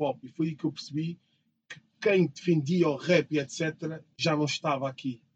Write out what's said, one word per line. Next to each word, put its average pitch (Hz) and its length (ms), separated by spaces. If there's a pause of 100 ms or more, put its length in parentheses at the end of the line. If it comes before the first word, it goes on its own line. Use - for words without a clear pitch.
hop. 135 220
E 127 60
foi 160 200
aí 156 60
que - 80
eu 160 80
percebi 160 480 (480)
que - 120 (220)
quem 190 260
defendia 160 600
o 143 80
rap 151 380
e 151 60
et 135 120
cetera 160 540 (120)
já - 200
não 151 80
estava 139 440
aqui, 131 320 (140)